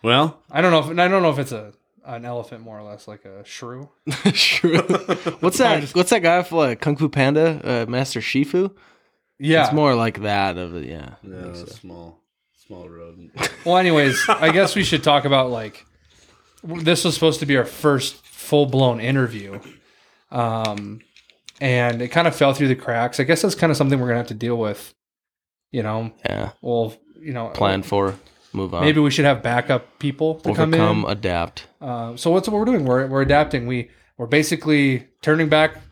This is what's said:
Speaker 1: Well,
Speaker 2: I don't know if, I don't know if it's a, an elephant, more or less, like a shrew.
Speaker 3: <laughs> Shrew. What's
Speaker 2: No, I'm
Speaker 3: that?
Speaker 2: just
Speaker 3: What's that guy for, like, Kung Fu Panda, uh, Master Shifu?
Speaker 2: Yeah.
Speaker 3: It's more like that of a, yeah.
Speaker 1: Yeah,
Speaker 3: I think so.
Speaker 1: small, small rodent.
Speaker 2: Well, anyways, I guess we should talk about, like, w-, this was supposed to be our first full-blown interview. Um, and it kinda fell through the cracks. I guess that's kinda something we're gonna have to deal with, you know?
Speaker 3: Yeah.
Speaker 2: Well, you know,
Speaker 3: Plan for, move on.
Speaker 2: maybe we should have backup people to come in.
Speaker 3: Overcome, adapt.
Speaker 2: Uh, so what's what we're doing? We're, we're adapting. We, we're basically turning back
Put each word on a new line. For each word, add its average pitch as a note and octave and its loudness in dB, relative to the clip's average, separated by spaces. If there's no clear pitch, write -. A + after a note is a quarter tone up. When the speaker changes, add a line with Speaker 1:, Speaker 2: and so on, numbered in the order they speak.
Speaker 1:
Well, C#3 2
Speaker 2:
I C#3 -2
don't F3+ 4
know D#3+ 4
if, D#3+ -6
I F3+ 4
don't F#3+ 2
know E3 4
if C#3 -4
it's C3+ -6
a, G#2+ -12
an A#2+ -14
elephant, A#2+ -10
more A2 -18
or G#2 -18
less, G#2 -18
like G#2+ -20
a G2 -20
shrew. B2+ -16
Speaker 3:
<laughs> F3+ 0
Shrew. - 2
What's - -2
Speaker 2:
No, B3 6
I'm A3+ 4
Speaker 3:
that? D3+ 0
Speaker 2:
just C#3+ -10
Speaker 3:
What's F3+ 2
that G#3+ 4
guy E3+ 4
for, E3 0
like, A#2 -2
Kung D3 0
Fu D3+ 0
Panda, D3 2
uh, A2+ -10
Master B2+ -4
Shifu? F3 0
Speaker 2:
Yeah. D3+ 4
Speaker 3:
It's B2 0
more D3 4
like A2+ -2
that G2 -2
of F2 -10
a, E2+ -8
yeah. D2 -14
Speaker 1:
Yeah, F#2+ -18
Speaker 3:
I F2+ -16
think F2 -14
so. F2 -16
Speaker 1:
small, E2+ -20
small F2 -18
rodent. E2+ -20
Speaker 2:
Well, F3+ 4
anyways, D3+ 4
I E3 4
guess F3+ 2
we G3 0
should D3 0
talk C#3+ 2
about, C3 2
like, A2 -10
w-, E3 -10
this E3 2
was - 2
supposed D#3 2
to D3+ -4
be C#3 2
our A#2+ 2
first - 0
full-blown C3 2
interview. A2 -2
Um, A2 -4
and B2 0
it B2 -6
kinda E3+ 2
fell C#3 4
through C3+ 0
the B2+ 4
cracks. A#2+ -4
I B2+ 2
guess E3 2
that's G3 0
kinda D#3+ 0
something C#3 2
we're B2 -2
gonna A#2 0
have A2+ -6
to A2 -10
deal A#2 -4
with, G#2+ -6
you A#2+ -4
know? A2 -6
Speaker 3:
Yeah. G2+ -4
Speaker 2:
Well, A#2 -2
you D#3 -12
know, A2+ -8
Speaker 3:
Plan F#2+ -2
for, G2 -2
move F#2+ -6
on. E2+ -2
Speaker 2:
maybe D3+ 4
we D3 2
should C#3 0
have C3 2
backup A#2+ -4
people D#3 -2
to - -4
come D#3+ 0
in. E3 4
Speaker 3:
Overcome, G#2+ 2
adapt. F2+ -4
Speaker 2:
Uh, A#2+ -10
so E3 -2
what's F#3 2
what G#3 -2
we're A3 0
doing? G#3+ 2
We're, B2+ 2
we're C3+ 0
adapting. C#3+ 2
We, B2 -4
we're A#2 -8
basically D3 2
turning D#3 2
back D#3 4